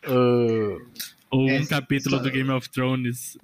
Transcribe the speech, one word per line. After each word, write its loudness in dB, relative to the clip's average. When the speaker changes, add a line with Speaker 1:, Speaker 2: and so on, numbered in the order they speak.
Speaker 1:
<laughs> -4
Ô, 2
Speaker 2:
Ou 2
Speaker 3:
É, 2
Speaker 2:
um -2
capítulo -2
Speaker 3:
só -2
Speaker 2:
do -2
Game -2
of -4
Thrones, -4